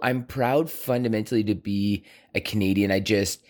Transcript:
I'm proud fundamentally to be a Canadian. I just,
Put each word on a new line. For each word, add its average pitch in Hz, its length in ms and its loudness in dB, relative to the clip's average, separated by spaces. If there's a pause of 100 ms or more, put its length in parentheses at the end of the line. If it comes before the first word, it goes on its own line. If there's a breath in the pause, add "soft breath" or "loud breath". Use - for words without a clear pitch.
I'm 127 220 -2
proud 123 440 0
fundamentally 113 760 -2
to 104 100 0
be 101 480 -2 (320 loud breath)
a 101 60 0
Canadian. 98 500 2
I 98 80 4
just, 98 500 0